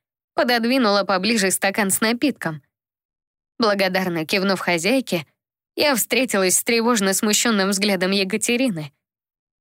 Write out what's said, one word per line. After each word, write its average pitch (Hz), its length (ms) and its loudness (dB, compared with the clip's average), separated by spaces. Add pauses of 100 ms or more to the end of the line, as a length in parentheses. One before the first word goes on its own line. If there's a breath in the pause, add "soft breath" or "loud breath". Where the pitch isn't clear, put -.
(380)
пододвинула 240 640 2
поближе 196 480 0
стакан 196 400 0
с - 100 -2
напитком. 226 640 -2 (960)
Благодарно 185 680 0
кивнув 190 360 0
хозяйке, 180 680 -2 (480)
я 294 220 2
встретилась 208 600 0
с - 60 0
тревожно 226 500 0
смущенным 202 580 0
взглядом 196 420 0
Екатерины. 202 800 -2 (680)